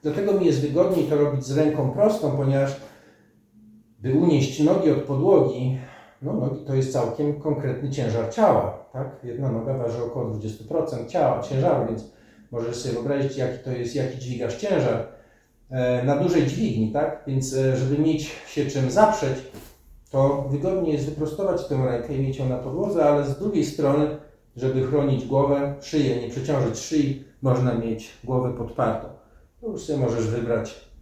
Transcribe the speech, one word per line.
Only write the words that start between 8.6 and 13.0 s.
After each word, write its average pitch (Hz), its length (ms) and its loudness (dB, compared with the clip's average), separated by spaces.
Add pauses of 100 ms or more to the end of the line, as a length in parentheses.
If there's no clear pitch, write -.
tak? 131 300 -8
Jedna 123 280 -4
noga 131 260 -2
waży 120 260 -2
około 113 260 -4
dwudziestu 107 360 -6
procent - 440 -4
ciała, - 320 2
ciężaru, 135 460 2
więc 113 240 -8 (400)
możesz 117 240 -4
sobie 123 180 -6
wyobrazić, 139 440 -2